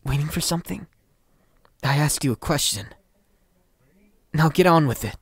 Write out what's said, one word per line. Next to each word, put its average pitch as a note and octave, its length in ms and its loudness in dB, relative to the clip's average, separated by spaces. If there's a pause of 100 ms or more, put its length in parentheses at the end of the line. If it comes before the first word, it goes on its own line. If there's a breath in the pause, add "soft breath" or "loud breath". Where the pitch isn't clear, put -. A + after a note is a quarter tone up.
Waiting C#3+ 240 -2
for D#3+ 140 -4
something? F3 460 -6 (960)
I C#3 140 2
asked D3 260 0
you C#3 80 0
a A2 60 -2
question. A2+ 500 -2 (1500)
Now D#3+ 160 2
get F3+ 160 2
on E3 220 6
with A#2 160 -2
it. G2+ 180 -6